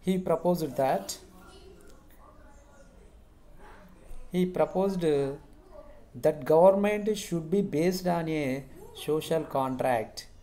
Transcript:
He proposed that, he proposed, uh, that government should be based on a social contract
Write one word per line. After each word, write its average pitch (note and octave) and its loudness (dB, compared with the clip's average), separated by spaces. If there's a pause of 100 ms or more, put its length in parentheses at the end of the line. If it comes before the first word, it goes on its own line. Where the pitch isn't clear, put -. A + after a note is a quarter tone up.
He F#3+ 0
proposed E3 0
that, D3 -2 (3250)
he F3+ 2
proposed, F3+ 0
uh, C#3 2 (800)
that C#3+ 0
government G3+ 6
should D#3+ -6
be G3+ 2
based F3+ 0
on E3+ 0
a C#3 -2 (300)
social D#3 -2
contract C3 -2 (160)